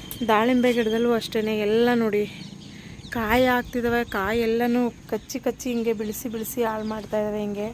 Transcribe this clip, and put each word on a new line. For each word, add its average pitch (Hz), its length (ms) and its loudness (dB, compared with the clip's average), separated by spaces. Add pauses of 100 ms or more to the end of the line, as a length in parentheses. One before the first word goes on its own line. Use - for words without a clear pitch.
(280)
ದಾಳಿಂಬೆ 240 440 4
ಗಿಡದಲ್ಲೂ 233 400 2
ಅಷ್ಟೇ, 220 480 0
ಎಲ್ಲ 220 340 4
ನೋಡಿ 208 300 2 (840)
ಕಾಯಿ 233 340 2
ಆಗ್ತಿದ್ದಾವೆ. 240 600 2
ಕಾಯಿ 220 360 0
ಎಲ್ಲನೂ 233 500 2
ಕಚ್ಚಿ - 500 -6
ಕಚ್ಚಿ 247 280 -4
ಹಿಂಗೆ 233 240 0
ಬಿಡಿಸಿ 214 360 -4
ಬಿಡಿಸಿ 220 340 -4
ಹಾಳು 220 220 -2
ಮಾಡ್ತಾ 214 340 -4
ಇದ್ದಾವೆ. 214 220 -2
ಹಿಂಗೆ 208 340 -4